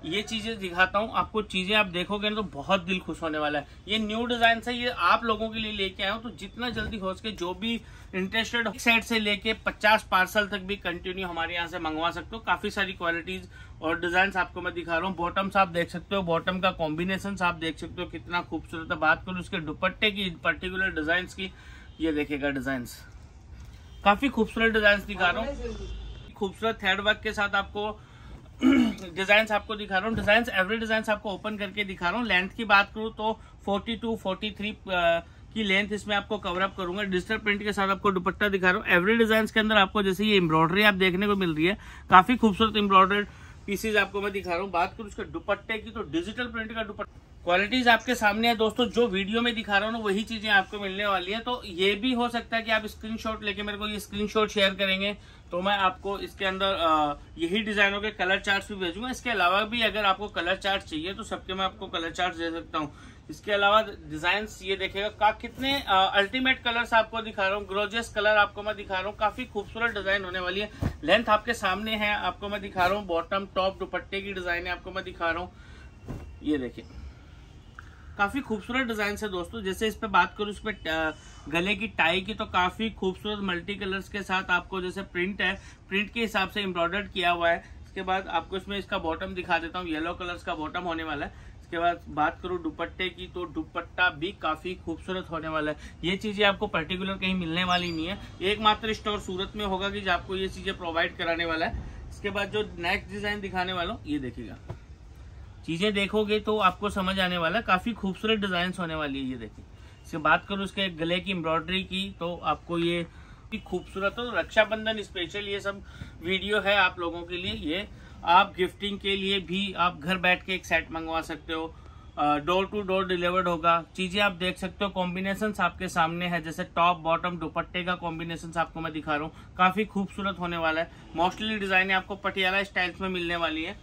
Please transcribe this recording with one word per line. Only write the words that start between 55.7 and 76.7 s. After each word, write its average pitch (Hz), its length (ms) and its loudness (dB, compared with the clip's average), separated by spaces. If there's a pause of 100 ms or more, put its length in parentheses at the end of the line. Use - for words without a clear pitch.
आपको 196 440 0
इसके 185 260 -6
अंदर, 190 200 0
अ, 160 540 2 (180)
यही 170 260 0
डिजाइनों 202 380 2
के 214 120 -2
color 190 260 0
charts 196 320 -2
भी 202 60 -8
भेजूंगा। 185 320 -4
इसके 247 200 -6
अलावा 190 360 4
भी 226 160 -2
अगर 208 240 0
आपको 196 240 2
color 180 280 0
चार्ट 196 260 0
चाहिए 165 300 -6
तो 214 100 -10
सबके 185 300 -8
मैं 190 120 0
आपको 185 220 -6
color 165 240 -4
चार्ट 180 240 -2
दे 165 160 -2
सकता 165 280 -6
हूँ। 147 120 -4 (380)
इसके 160 220 -6
अलावा 202 300 6
designs 180 840 -4
ये 190 120 0
देखिएगा 190 340 -4
का, 214 240 4
कितने, 247 440 -4
अ, 214 160 0
ultimate 202 720 4
colors 233 300 0
आपको 220 280 4
दिखा 208 260 -2
रहा 202 100 2
हूँ, 202 100 -6
gorgeous 208 420 -2
color 214 280 4
आपको 208 260 4
मैं 208 120 -4
दिखा 196 180 -8
रहा 185 140 -2
हूँ। 208 100 -6
काफी 214 280 0
खूबसूरत 220 480 -4
design 196 320 0
होने 180 140 -6
वाली 185 200 -2
है। 208 100 -4 (340)
Length 220 260 4
आपके 214 260 4
सामने 214 400 -2
है, 208 200 0
आपको 196 340 -4
मैं 208 120 -4
दिखा 190 240 2
रहा 190 120 4
हूँ। 208 100 -6
bottom, 180 480 -2
top, 190 240 0
दुपट्टे 185 420 -6
की 196 120 -8
design 175 340 -4
है 180 40 -4
आपको 175 200 -8
मैं 185 120 -6
दिखा 175 280 -2
रहा 170 100 -2
हूँ। 180 100 -8 (920)
ये 147 140 0
देखिए 123 280 -8 (1300)